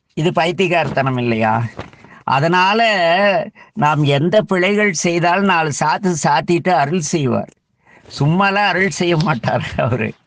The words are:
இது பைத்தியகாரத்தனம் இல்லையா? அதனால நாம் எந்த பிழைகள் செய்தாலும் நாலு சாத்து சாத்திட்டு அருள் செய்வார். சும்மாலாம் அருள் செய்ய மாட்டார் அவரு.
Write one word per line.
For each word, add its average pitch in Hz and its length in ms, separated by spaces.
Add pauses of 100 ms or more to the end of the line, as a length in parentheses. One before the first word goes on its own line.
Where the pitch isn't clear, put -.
(140)
இது 165 180
பைத்தியகாரத்தனம் 160 880
இல்லையா? 113 440 (600)
அதனால 185 1300 (220)
நாம் 147 300
எந்த 151 380
பிழைகள் 196 520
செய்தாலும் 175 520
நாலு 165 340
சாத்து 180 340 (100)
சாத்திட்டு 160 460
அருள் 160 300
செய்வார். 127 500 (680)
சும்மாலாம் 196 480
அருள் 185 220
செய்ய 175 280
மாட்டார் 151 600
அவரு. 113 360 (140)